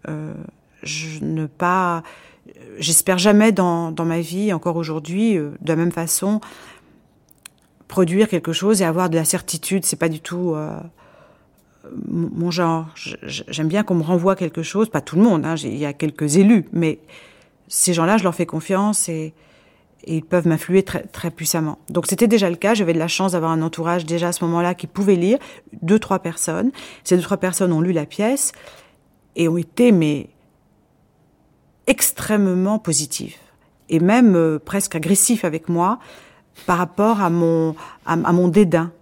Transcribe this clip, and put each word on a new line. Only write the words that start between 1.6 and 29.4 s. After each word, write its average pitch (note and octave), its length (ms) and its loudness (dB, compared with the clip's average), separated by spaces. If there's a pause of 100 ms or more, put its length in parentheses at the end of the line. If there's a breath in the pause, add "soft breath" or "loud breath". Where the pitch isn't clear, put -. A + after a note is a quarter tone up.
j'espère F3+ 400 0
jamais G#3 340 6
dans, E3+ 400 0
dans E3 120 -4
ma E3+ 160 0
vie, F3+ 320 -2
encore E3 240 -2
aujourd'hui, E3+ 600 -2
euh, D3 120 -4 (100)
de - 80 -8
la D#3+ 80 2
même E3+ 160 2
façon, F#3+ 480 -2 (1500 loud breath)
produire F#3 420 2
quelque E3+ 240 -2
chose F#3+ 300 2
et - 20 2
avoir E3+ 260 0
de D#3+ 40 -2
la E3 100 2
certitude, F3+ 600 -4
c'est - 100 -2
pas E3 140 -2
du D#3 100 -4
tout, F3 380 -6
euh, D3+ 200 -8 (1300 soft breath)
mon, E3+ 240 -4
mon E3+ 180 -4
genre. E3 460 -2
Je, - 260 -14
je, C#3 240 -12
j'aime D#3 220 -4
bien G3+ 160 0
qu'on F#3 100 -2
me E3 80 0
renvoie F3+ 320 2
quelque E3+ 300 -6
chose, G#3+ 240 -2
pas D3+ 120 -2
tout - 140 -14
le F3+ 80 4
monde, F#3+ 240 4
hein, D#3+ 80 -2
j'ai, D3 140 -6
il G#2+ 100 -6
y D3 80 -4
a C#3+ 60 -6
quelques D3 440 -2
élus, G3 360 6
mais E3 260 0 (720 loud breath)
ces - 260 0
gens-là, E3+ 220 4
je G3 80 2
leur F3 100 2
fais E3+ 120 -2
confiance G3 640 -2
et, D#3+ 260 -8 (680 soft breath)
et D#3+ 120 -4
ils D#3+ 80 -4
peuvent F3 240 2
m'influer F3 340 2
très, - 200 -6
très - 280 -10
puissamment. D#3+ 480 -4 (100)
Donc - 180 -2
c'était G#3 200 2
déjà G3+ 240 4
le E3+ 60 -4
cas, G#3 180 0
j'avais F#3 180 0
de E3 60 2
la D#3+ 100 -2
chance F#3+ 240 0
d'avoir E3 200 0
un D#3+ 100 0
entourage E3 420 -2
déjà E3+ 240 -2
à F3 40 -2
ce F3 120 -4
moment-là E3+ 300 0
qui F3 120 -12
pouvait G3 300 2
lire, F#3+ 220 2 (440 loud breath)
deux, F#3+ 160 4
trois G3 200 -2
personnes. F3 520 -4 (340 loud breath)
Ces F3+ 120 2
deux, F3+ 60 2
trois G3 160 -2
personnes F#3 340 0
ont D#3 80 2
lu F3+ 120 0
la D3+ 140 -2
pièce A#3 460 -2 (840 loud breath)
et E3 120 2